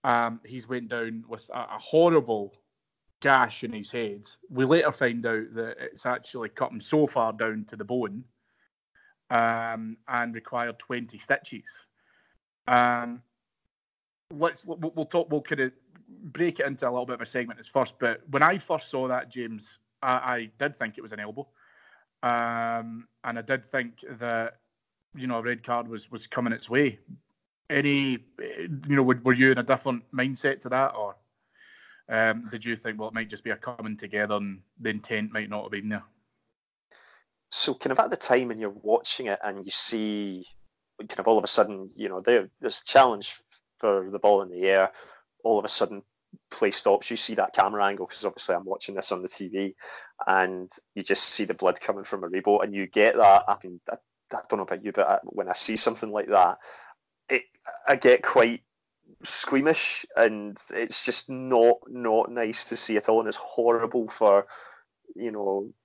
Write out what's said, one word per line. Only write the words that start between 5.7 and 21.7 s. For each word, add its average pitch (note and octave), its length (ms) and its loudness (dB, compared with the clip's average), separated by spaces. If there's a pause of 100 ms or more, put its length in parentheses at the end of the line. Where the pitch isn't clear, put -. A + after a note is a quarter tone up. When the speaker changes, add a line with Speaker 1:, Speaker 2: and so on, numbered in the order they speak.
Speaker 1:
it's - 260 -14
actually B2 440 -6
cut - 220 -6
him A2+ 80 -12
so D3+ 260 2
far A2+ 280 0
down A2 320 -4
to - 100 -18
the G#2+ 80 -12
bone, A2+ 400 -6 (1040)
um, A2+ 680 -2 (100)
and A#2+ 260 -4
required A#2 460 -6
twenty A#2+ 380 -10
stitches. - 680 -6 (840)
Um, A#2+ 520 2 (1080)
let's, D#3 340 -2
we'll, E3 300 -8
we'll D#3 120 -4
talk, E3+ 220 0
we'll D3+ 120 0
kinda C3 320 -2 (520)
break E3 340 -2
it C#3 60 0
into C3+ 220 -4
a A#2+ 40 0
little B2 140 -2
bit B2 100 -6
of A#2 60 -14
a A#2 40 -8
segment A#2 340 -6
as A2+ 80 -20
first, - 320 -2
but A#2 300 -2
when C#3+ 140 2
I F3+ 140 4
first D#3 320 -4
saw C3 180 -4
that, B2+ 220 -4
James, A2+ 500 -12 (220)
I, C3 100 0
I B2+ 460 -2
did B2 180 -4
think A2 220 -8
it - 40 -16
was A2+ 100 -16
an G#2+ 80 -12
elbow. G#2+ 280 -12 (760)